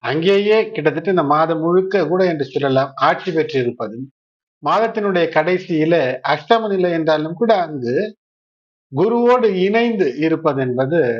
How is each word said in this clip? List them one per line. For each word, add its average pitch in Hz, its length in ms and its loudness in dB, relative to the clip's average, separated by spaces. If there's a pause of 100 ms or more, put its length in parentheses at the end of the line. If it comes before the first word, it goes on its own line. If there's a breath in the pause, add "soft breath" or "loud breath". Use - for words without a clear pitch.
அங்கேயே 196 540 2 (120)
கிட்டத்தட்ட 156 400 -2
இந்த 170 140 2
மாதம் 156 380 2
முழுக்க 185 440 0
கூட 180 180 0
என்று 160 200 -2
சொல்லலாம், 135 460 0 (100)
ஆட்சி 175 320 0
பெற்றிருப்பதும், 123 720 -4 (560)
மாதத்தினுடைய 196 640 0
கடைசியில 165 680 0 (340)
அஷ்டம 220 400 0
நிலை 185 240 0
என்றாலும் 160 460 -2
கூட, 226 220 2
அங்கு 139 340 -4 (1000)
குருவோடு 240 560 2 (120)
இணைந்து 208 460 0 (120)
இருப்பது 156 420 0
என்பது 131 400 0 (200)